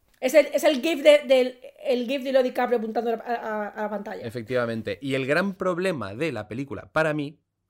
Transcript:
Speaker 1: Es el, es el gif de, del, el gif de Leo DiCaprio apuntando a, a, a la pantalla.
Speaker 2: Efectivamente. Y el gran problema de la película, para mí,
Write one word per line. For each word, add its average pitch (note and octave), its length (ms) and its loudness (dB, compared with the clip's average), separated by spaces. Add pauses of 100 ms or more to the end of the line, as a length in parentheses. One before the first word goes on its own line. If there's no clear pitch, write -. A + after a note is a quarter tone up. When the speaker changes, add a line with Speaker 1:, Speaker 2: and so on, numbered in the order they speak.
(220)
Speaker 1:
Es B3+ 140 0
el, C#4+ 180 8
es D4 100 0
el D4 180 2
gif D4 220 -2
de, D4 240 8
del, B3+ 320 4 (240)
el B3 240 0
gif C4+ 160 -2
de C4+ 80 -4
Leo B3+ 120 4
DiCaprio B3 340 0
apuntando A3+ 340 -2
a, A#3 40 0
a, A3+ 540 -6
a - 120 -10
la G#3+ 80 -4
pantalla. G3+ 360 -8
Speaker 2:
Efectivamente. A2+ 760 -4
Y C3+ 140 -4
el C3+ 100 -2
gran F3+ 300 0
problema F3 580 -4
de D3 180 -4
la G#2+ 160 -8
película, A#2+ 460 -10
para D#3 200 2
mí, D3+ 260 -6 (300)